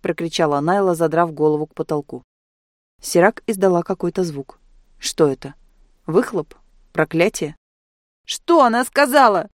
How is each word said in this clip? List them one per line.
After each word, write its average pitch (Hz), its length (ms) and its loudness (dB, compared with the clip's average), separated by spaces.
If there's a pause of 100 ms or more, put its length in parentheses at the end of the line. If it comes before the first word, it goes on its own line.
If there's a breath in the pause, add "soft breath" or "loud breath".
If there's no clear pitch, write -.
прокричала 156 580 -2
Найла, 185 340 0
задрав 165 380 0
голову 151 340 0
к - 80 -20
потолку. 147 500 -8 (760)
Сирак - 460 2
издала 185 360 0
какой-то 180 420 -6
звук. 143 340 -10 (400)
Что - 300 0
это? 139 260 -6 (520)
Выхлоп? 175 480 -2 (380)
Проклятие? 165 640 -2 (680)
«Что - 380 2
она 240 220 2
сказала?» 254 720 2